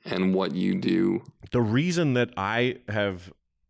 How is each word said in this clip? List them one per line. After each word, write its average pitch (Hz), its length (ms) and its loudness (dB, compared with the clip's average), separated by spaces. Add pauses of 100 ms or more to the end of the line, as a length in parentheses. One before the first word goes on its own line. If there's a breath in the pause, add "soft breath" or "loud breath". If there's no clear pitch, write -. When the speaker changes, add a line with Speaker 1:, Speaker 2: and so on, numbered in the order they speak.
Speaker 1:
and 95 300 0
what 92 200 0
you 95 200 0
do? 92 480 0 (280)
Speaker 2:
The 123 120 2
reason 147 520 2
that 123 220 0
I 113 420 0 (100)
have 101 440 -2 (380)